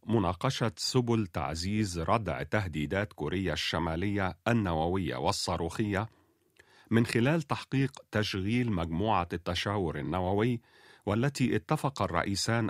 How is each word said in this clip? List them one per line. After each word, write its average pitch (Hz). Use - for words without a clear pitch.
مناقشة 110
سبل 117
تعزيز 87
ردع 85
تهديدات 90
كوريا 87
الشمالية 90
النووية 87
والصاروخية 92
من 117
خلال 139
تحقيق 135
تشغيل 107
مجموعة 87
التشاور 87
النووي، 92
والتي 117
اتفق 139
الرئيسان 98